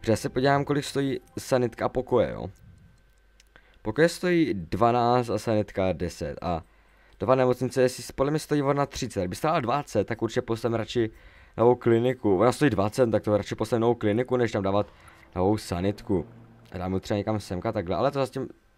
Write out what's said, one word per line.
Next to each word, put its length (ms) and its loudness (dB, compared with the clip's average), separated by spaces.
Protože 100 2
já 40 4
se 120 -4
podívám, 360 2
kolik 200 -2
stojí 360 -4
sanitka 480 0
a 20 0
pokoje, 420 2
jo. 200 -8
Pokoje 260 2
stojí 460 0
dvanáct 760 2
a 80 0
sanitka 540 0
deset 500 -6
a 200 -4
dva 140 4
nemocnice, 480 2
jestli 200 0
s-, 100 -14
podle 180 -2
mě 80 -2
stojí 240 -2
ona 240 2
třicet. 340 -6
Kdyby 160 -4
stála 240 0
dvacet, 460 -2
tak 160 -6
určitě 200 -2
postavím 320 -4
radši 360 -2
novou 180 6
kliniku. 640 2
Ona 140 4
stojí 180 2
dvacet, 400 0
tak 120 0
to 140 2
radši 180 -2
postavím 260 -2
novou 140 4
kliniku, 420 0
než 160 0
tam 100 -2
dávat 240 0
novou 240 2
sanitku. 680 -2
A 60 -10
dám 160 -4
ji 60 0
třeba 180 -2
někam 220 -2
semka 320 -6
takhle, 240 -2
ale 140 2
to 80 -6
zatím 300 -4